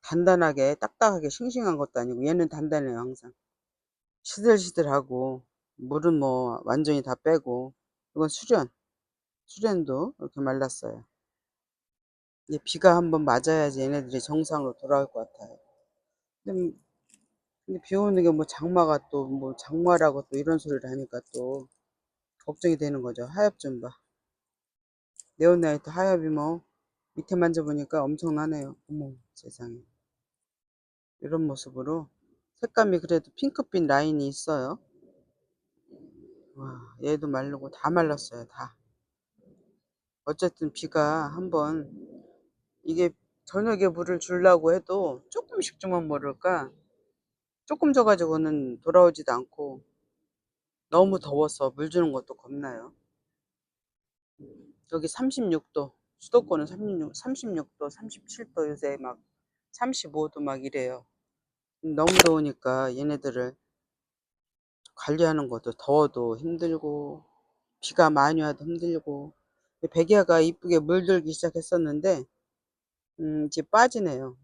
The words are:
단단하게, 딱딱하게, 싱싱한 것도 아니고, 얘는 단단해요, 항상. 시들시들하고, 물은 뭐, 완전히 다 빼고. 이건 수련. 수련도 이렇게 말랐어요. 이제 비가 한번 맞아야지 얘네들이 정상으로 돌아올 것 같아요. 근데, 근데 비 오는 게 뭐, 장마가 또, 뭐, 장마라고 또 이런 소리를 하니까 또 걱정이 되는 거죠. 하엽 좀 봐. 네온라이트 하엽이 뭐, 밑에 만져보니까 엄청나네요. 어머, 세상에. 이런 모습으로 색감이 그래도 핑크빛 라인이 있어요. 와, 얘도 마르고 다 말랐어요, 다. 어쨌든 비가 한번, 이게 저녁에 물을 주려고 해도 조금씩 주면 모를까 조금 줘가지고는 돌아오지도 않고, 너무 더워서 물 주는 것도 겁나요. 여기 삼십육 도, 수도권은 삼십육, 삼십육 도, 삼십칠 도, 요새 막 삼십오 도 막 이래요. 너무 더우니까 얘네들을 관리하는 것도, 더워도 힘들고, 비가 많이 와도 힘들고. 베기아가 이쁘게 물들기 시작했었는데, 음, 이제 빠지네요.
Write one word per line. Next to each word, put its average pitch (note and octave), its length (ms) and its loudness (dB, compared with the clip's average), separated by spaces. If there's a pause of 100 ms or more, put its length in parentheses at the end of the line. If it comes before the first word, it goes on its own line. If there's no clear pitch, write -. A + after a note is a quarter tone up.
단단하게, D#3+ 720 4
딱딱하게, F3 540 0
싱싱한 A#3 480 -4
것도 C#3 220 -4
아니고, B2 260 -4
얘는 E3 240 2
단단해요, D3 480 -4
항상. B2 360 -12 (880)
시들시들하고, C#3+ 1200 0 (340)
물은 D3+ 420 0
뭐, B2+ 460 -2
완전히 D3 380 0
다 B2+ 120 -4
빼고. C3 580 -2 (420)
이건 D#3 140 0
수련. F#3 400 0 (760)
수련도 F3+ 760 -2
이렇게 C#3+ 220 -10
말랐어요. C3 640 -6 (1400)
이제 D3+ 140 -4
비가 E3+ 320 4
한번 D#3+ 300 0
맞아야지 C#3 560 2
얘네들이 C3+ 400 -4
정상으로 D3+ 580 -4
돌아올 C#3 280 0
것 - 240 -12
같아요. A2+ 260 -20 (880)
근데, F#3 340 -4 (880)
근데 F#3+ 180 -8
비 F#3+ 120 -4
오는 G3+ 280 4
게 E3+ 80 8
뭐, D#3 140 2
장마가 D#3+ 640 0
또, C#3 180 -4
뭐, C3+ 300 -6
장마라고 D#3+ 720 2
또 C3+ 80 -6
이런 D#3 220 0
소리를 C#3 300 -6
하니까 C3 320 -10 (120)
또 C3 340 -8 (800)
걱정이 D#3 320 0
되는 C#3+ 240 -4
거죠. A#2+ 240 -8
하엽 G3+ 340 0
좀 B2+ 220 -10
봐. A#2+ 80 -12 (1500)
네온라이트 D#3+ 520 4
하엽이 F3 400 0
뭐, D#3 320 -2 (540)
밑에 F3 200 -6
만져보니까 D#3 680 0
엄청나네요. D3+ 720 -4 (140)
어머, C#3+ 240 -10 (200)
세상에. A#2+ 460 -18 (1400)
이런 D#3+ 260 -4
모습으로 C#3 640 -8 (520)
색감이 G#3 380 2
그래도 E3 360 -2
핑크빛 C4+ 520 -2
라인이 C#3+ 400 2
있어요. C#3+ 520 -4 (1800)
와, B2+ 480 -18
얘도 D3 240 -2
마르고 C3+ 440 -6
다 - 180 -4
말랐어요, D3 580 -2
다. - 280 -16 (1500)
어쨌든 D#3 480 -4
비가 D#3 540 -2
한번, D#3 640 -4 (920)
이게 E3 260 0 (360)
저녁에 G3+ 420 0
물을 E3+ 320 -2
주려고 F3 540 6
해도 F3+ 560 -2
조금씩 A4+ 500 -8
주면 F3 280 -4
모를까 C#3+ 640 -2 (960)
조금 D4 280 2
줘가지고는 D#3+ 880 2
돌아오지도 E3 500 6
않고, C3 500 -6 (1080)
너무 F#3+ 300 6
더워서 C#3+ 520 -2
물 D3 180 -6
주는 E3 220 2
것도 C3 240 -8
겁나요. C3 580 -12 (2000)
여기 D#3+ 160 -4
삼십육 A3+ 680 -2
도, C#3 180 -4 (280)
수도권은 E3+ 460 2
삼십육, F#3 500 -6
삼십육 A3 600 -8
도, C#3+ 120 -8
삼십칠 - 640 -18
도, D#3 160 -4
요새 C#3+ 280 -6
막 B2+ 220 -14 (520)
삼십오 D#3 580 -6
도 D3 120 -14
막 C3+ 240 -6
이래요. B2+ 400 -8 (760)
너무 D#3 300 2 (140)
더우니까 C3+ 720 0
얘네들을 C3+ 580 -4 (1400)
관리하는 D#3 520 0
것도, A#2 260 -8
더워도 C3 640 2
힘들고, D#3 840 -6 (580)
비가 - 280 4
많이 D3+ 320 4
와도 D3 240 -4
힘들고. D#3+ 680 -8 (580)
베기아가 E3+ 500 6
이쁘게 E3+ 380 2
물들기 F3 540 2
시작했었는데, D#3 920 -2 (920)
음, D3+ 280 -4
이제 D#3 140 -6
빠지네요. E3 840 2